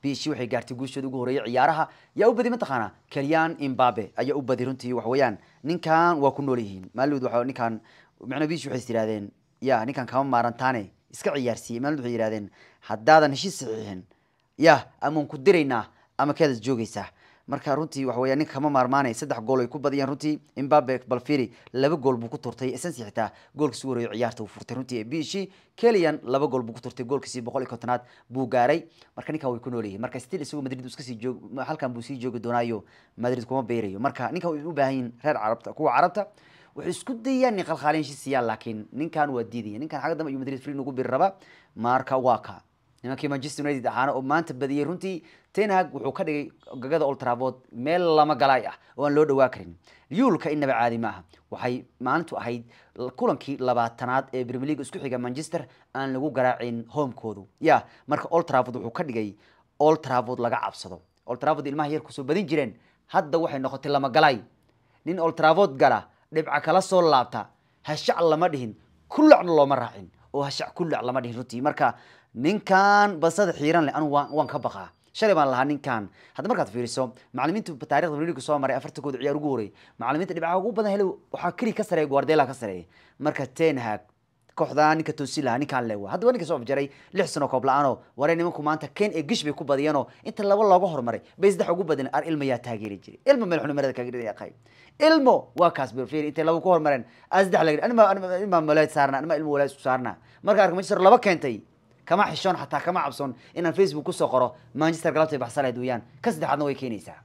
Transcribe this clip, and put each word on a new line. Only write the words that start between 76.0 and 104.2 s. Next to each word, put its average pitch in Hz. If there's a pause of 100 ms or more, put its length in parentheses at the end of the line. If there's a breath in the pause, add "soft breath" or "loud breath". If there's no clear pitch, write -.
Hadda 143
markaad 185
fiiriso, 120 (240 soft breath)
macallimiintu 160
taariikhda 151
Premier 151
League 131
soo 147
maray, 135
afarta 143
kood 139
ciyaar 143
ugu 147
horreeyay. 110 (260 soft breath)
Macallimiinta 151
dhibcaha 165
ugu 202
badan 208
helay 202 (260)
waxaa 175
keliya 226
ka 214
sareeya, 160
Guardiola 139
ka 135
sareeya. 95 (340 soft breath)
Marka 139
Ten 160
Hag, 110 (560)
kooxda 151
ninka 160
toosi 147
lahaa, 123
ninkan 139
le 110
waa. 98
Hadda 190
waa 247
ninka 214
soo 160
afjaray 139 (240 loud breath)
lix 180
sano 143
koob 127
la'aanoo. 135 (160 soft breath)
Waree 151
nimanku 170
maanta 151
Kane 208
ee 160
gish 160
bay 147
ku 143
badiyeenoo, 143 (160 loud breath)
inta 214
laba 202
looga 190
hormaray, 120 (180 soft breath)
bay 196
saddex 170
ugu 175
badin. 139
Ar 143
Ilmo 151
yaa 123
taageeri 107
jiray. -
Ilmo 247
meel 175
xun 143
marada 135
kaaga 123
dhigaya 117
qay. 104 (460 soft breath)
Ilmo 285
waa 170
kaas, 131
bal 123
fiiri, 147
intay 156
laba 165
ku 190
hormareen, 147 (260 soft breath)
aa 185
saddex 180
la 160
yidhi. 151
Anima, 226
anima, 190 (120)
anima 185
Moulaye 151
saarna, 139
anima 160
Ilmo 156
Moulaye 143
isku -
saarna. 123 (260 soft breath)
Marka 202
arka 180
Manchester 190
laba 196
keentay, 143 (440)
kama 190 (100)
xishoon 180
xataa, 143
kama 175
cabsoon 139 (220 loud breath)
inaan 165
Facebook 151
ku 180
soo 160